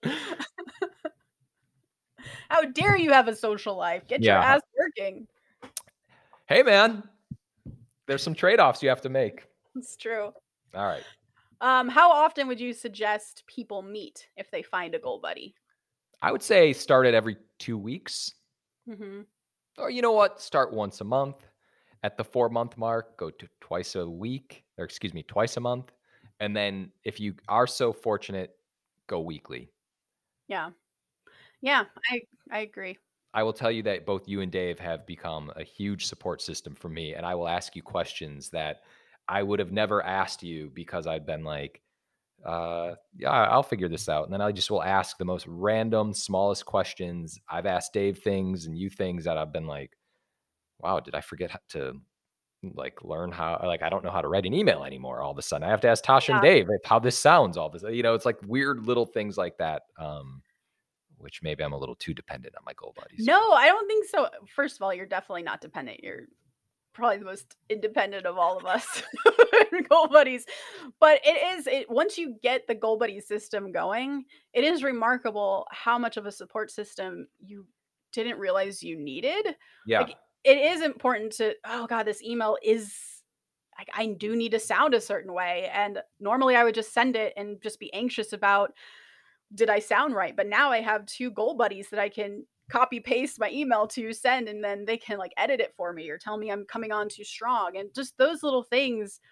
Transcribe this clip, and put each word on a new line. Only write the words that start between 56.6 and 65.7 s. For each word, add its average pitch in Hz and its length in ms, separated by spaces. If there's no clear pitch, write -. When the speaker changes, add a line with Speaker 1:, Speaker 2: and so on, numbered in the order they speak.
Speaker 2:
if, 101 160
how 113 140
this 127 200
sounds 139 380
all 80 100
of 80 80
a 85 40
sudden." 107 160
You 120 80
know, 117 120
it's, 110 100
like, 120 180
weird 123 440
little 120 180
things 104 320
like 90 220
that, 78 240
um, 71 440
which - 220
maybe 78 220
I'm 71 100
a 71 60
little 64 160
too - 180
dependent 65 420
on - 80
my 67 100
goal - 220
buddies. - 300
Speaker 1:
No, 392 280
I 269 140
don't 403 200
think 427 180
so. 294 240
First 277 300
of 208 60
all, 196 100
you're 185 140
definitely 185 360
not - 180
dependent. 143 420